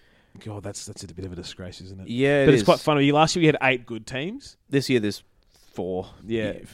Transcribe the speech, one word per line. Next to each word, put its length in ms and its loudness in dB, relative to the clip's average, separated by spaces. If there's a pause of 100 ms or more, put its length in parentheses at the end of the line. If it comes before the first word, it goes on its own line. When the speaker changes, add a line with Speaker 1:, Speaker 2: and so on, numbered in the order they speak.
(460)
Speaker 1:
God, 180 -12
that's, 220 -12
that's 180 -16
a 100 -14
bit 120 -12
of 80 -10
a 20 -10
disgrace, 460 -14
isn't 200 -16
it? 60 -14
Speaker 2:
Yeah, 360 2
it 20 4
Speaker 1:
But 80 8
it's 80 6
Speaker 2:
is. 40 -2
Speaker 1:
quite 140 6
funny. 320 4
Last 240 4
year 60 0
we 60 6
had 140 4
eight 240 0
good 220 -12
teams. 480 -10 (140)
Speaker 2:
This 200 -2
year 120 4
there's 200 -4 (520)
four. 340 -6 (180)
Speaker 1:
Yeah. 280 -4
Speaker 2:
Yeah, 60 -12 (140)